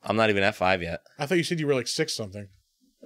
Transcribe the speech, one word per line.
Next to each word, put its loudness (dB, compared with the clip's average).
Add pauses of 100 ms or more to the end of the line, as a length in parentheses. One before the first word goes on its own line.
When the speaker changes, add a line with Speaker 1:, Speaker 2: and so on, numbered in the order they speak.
Speaker 1:
I'm -2
not 4
even 2
at 2
five 2
yet. -6 (180)
Speaker 2:
I -4
thought 2
you 2
said -4
you -2
were, 2
like, -2
six -2
something. -10 (580)